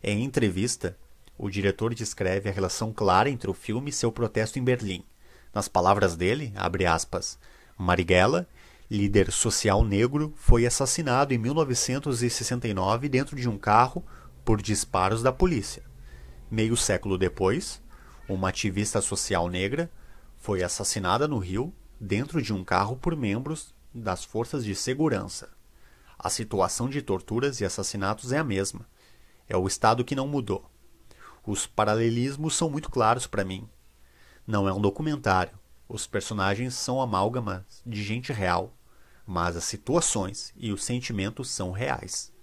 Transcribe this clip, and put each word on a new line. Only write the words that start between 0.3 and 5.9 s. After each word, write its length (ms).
o 140
diretor 460
descreve 520
a 40
relação 420
clara 340
entre 220
o 60
filme 340
e 40
seu 180
protesto 480
em 40
Berlim. 400
Nas 160
palavras 480